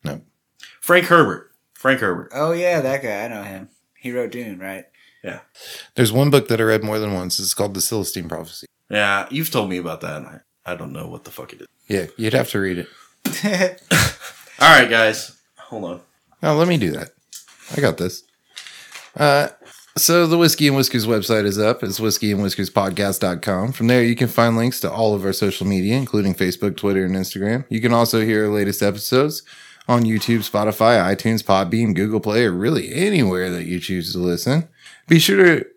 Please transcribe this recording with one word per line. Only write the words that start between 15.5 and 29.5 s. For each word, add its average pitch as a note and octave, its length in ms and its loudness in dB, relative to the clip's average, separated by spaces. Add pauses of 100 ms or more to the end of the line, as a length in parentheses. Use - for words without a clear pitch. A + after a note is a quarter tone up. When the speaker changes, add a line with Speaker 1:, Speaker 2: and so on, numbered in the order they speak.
Speaker 2:
Hold G#2 280 -12
on. E2+ 160 -12 (420)
Speaker 1:
No, D#3 120 2
let E3 120 2
me F3 100 2
do F#2 140 0
that. - 200 -10 (640)
I D3 40 -2
got C#3 180 2
this. - 260 -6 (920)
Uh, C#3+ 320 2 (480)
so E3+ 320 2
the E3+ 100 2
Whiskey D#3+ 300 4
and C#3 80 4
Whiskers B2 320 0
website G#2+ 380 0
is G2+ 120 0
up. G#2+ 260 0
It's G2 180 -6
whiskey G#2+ 300 0
and G2+ 100 0
whiskers G2 280 -2
podcast G2 520 -2
dot F2+ 200 -2
com. G2+ 300 -2
From A2+ 160 -2
there, B2 160 6
you A#2+ 120 2
can A#2+ 120 0
find A#2 300 2
links A#2+ 240 -2
to E2 100 -4
all A2 220 0
of F#2+ 100 -2
our G2 80 0
social F#2+ 340 -2
media, G2 300 0
including G#2+ 380 0
Facebook, F#2 420 -2
Twitter, F#2+ 300 0
and F#2 100 -2
Instagram. G2+ 540 -4
You A2+ 100 -4
can A#2 140 2
also A#2 280 2
hear G#2+ 240 2
our G#2 60 0
latest G2+ 300 -2
episodes B2+ 600 0 (440)